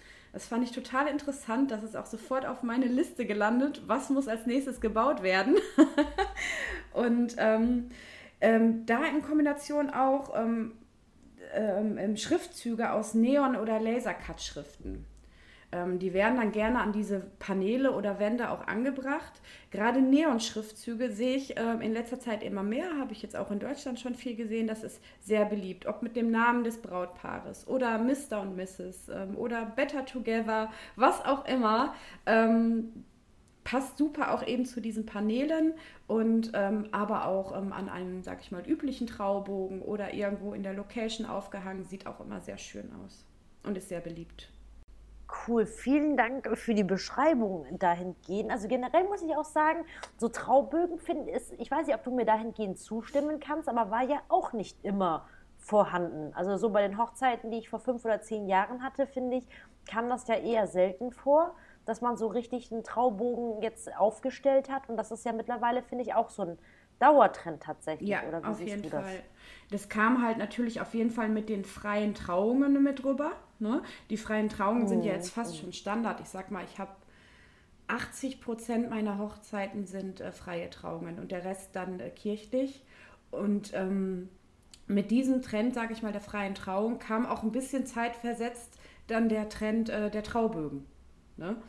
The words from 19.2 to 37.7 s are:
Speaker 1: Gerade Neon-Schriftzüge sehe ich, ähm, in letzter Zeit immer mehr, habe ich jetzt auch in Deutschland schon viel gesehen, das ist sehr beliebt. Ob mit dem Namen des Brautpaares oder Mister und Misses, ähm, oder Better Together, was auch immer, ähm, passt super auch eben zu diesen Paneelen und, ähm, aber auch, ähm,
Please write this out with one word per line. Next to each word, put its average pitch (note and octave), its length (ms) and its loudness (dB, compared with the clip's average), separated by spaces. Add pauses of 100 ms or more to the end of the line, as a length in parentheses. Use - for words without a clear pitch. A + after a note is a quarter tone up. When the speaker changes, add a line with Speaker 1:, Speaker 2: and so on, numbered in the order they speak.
Speaker 1:
Gerade A#3 320 2
Neon-Schriftzüge A#3+ 1120 2
sehe B3 240 0
ich, C4+ 220 -4
ähm, A3+ 240 0
in A3 100 -2
letzter A#3 300 -4
Zeit G#3+ 200 -4
immer G3 220 -4
mehr, D4 340 -2
habe C4+ 140 -4
ich G#3+ 100 -14
jetzt - 140 -10
auch - 160 -4
in G#3 80 -2
Deutschland B3+ 400 -6
schon B3 160 -6
viel A#3 220 -8
gesehen, A3+ 300 -2
das A3 160 -6
ist - 180 -12 (180)
sehr G#3 240 2
beliebt. G3 420 -4
Ob - 180 -4
mit A#3 120 -4
dem A#3 160 2
Namen A#3+ 320 4
des A3+ 180 -4
Brautpaares - 840 -8
oder A#3+ 300 2
Mister A#3 440 0
und G3 140 -6
Misses, F#3 540 -10
ähm, F#3+ 260 -6
oder A3+ 300 -4
Better C4+ 400 -2
Together, A3 640 -2 (260)
was C#4+ 300 4
auch C#4 200 2
immer, A#3+ 480 2 (320)
ähm, A3+ 800 4 (640)
passt C4+ 320 -2
super D4 360 0
auch A3 140 -2
eben B3 160 2
zu B3 160 -8
diesen A3 260 -4
Paneelen C#4+ 680 2 (340)
und, A3+ 460 4
ähm, G#3 400 0
aber G3+ 340 0
auch, F#3+ 300 -2
ähm, G3 160 -4